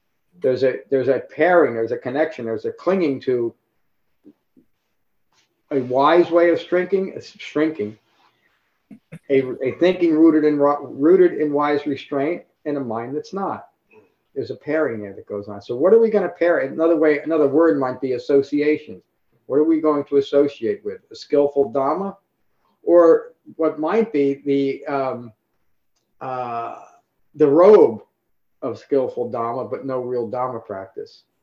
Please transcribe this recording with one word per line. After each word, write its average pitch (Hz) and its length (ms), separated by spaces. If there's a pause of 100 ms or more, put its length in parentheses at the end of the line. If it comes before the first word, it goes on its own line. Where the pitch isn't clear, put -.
(400)
There's 127 220
a, 131 180 (100)
there's 131 180
a 123 120
pairing, 156 540
there's 113 180
a 117 60
connection, 139 460
there's 113 200
a 113 80
clinging 165 500
to 120 300 (2250)
a 139 100
wise 143 500
way 170 200
of 160 100
shrinking, 180 600 (180)
shrinking, 151 600 (1300)
a, 135 120 (220)
a 127 160
thinking 175 380
rooted 156 280
in 151 140
ro-, 143 280
rooted 156 540
in 151 120
wise 147 340
restraint, 147 560 (220)
and 147 120
a 139 40
mind 120 360
that's 151 160
not. 185 360 (680)
There's 120 160
a 117 60
pairing 147 460
there 98 120
that 107 120
goes 104 220
on. 104 140
So 123 140
what 165 160
are 233 60
we 226 120
gonna 196 180
pair? 170 300
Another 160 380
way, 151 220
another 151 300
word 156 300
might 127 220
be 131 120
association. 143 920 (440)
What 127 100
are 151 80
we 160 160
going 147 240
to 143 140
associate 139 680
with? 98 160 (100)
A 113 60
skillful 143 560
Dhamma, 156 440 (640)
or 165 500 (240)
what 156 240
might 208 320
be 139 220 (100)
the, 139 420
um, 127 460 (880)
uh, 120 560 (580)
the 147 140
robe 160 540 (600)
of 117 160
skillful 123 520
Dhamma, 117 400
but 127 160
no 131 140
real 123 300
Dhamma 123 340
practice. 98 600 (180)